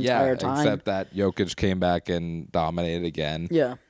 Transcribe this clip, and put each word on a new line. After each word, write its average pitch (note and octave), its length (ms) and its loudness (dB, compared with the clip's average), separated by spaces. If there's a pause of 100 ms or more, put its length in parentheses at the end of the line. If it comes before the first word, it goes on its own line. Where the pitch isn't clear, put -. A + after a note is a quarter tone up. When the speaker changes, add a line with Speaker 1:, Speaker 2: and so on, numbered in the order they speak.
(200)
Speaker 1:
entire C3 160 2
time. C3+ 240 -2
Speaker 2:
except G#2+ 260 0
that G2 280 -2
Jokic F#2+ 420 0
came F#2+ 220 0
back F2 300 2
and E2+ 420 -4
dominated E2+ 540 -2
again. D#2+ 460 -4
Speaker 1:
Yeah. D3 240 2 (160)